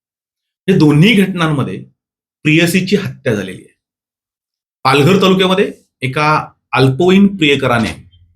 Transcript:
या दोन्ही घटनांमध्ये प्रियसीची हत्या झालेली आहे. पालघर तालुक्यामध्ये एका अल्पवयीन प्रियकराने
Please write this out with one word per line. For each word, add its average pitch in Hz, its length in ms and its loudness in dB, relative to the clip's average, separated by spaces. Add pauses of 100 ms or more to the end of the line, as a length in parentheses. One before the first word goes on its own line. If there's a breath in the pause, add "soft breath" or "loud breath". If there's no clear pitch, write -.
(680)
या 190 100 2
दोन्ही 151 380 4
घटनांमध्ये 160 640 -2 (680)
प्रियसीची 170 500 0
हत्या - 380 -6
झालेली 92 280 -8
आहे. - 120 -20 (1120)
पालघर 147 360 2
तालुक्यामध्ये 185 500 0 (300)
एका 143 260 -4 (460)
अल्पवयीन 175 640 2
प्रियकराने 131 560 0 (420)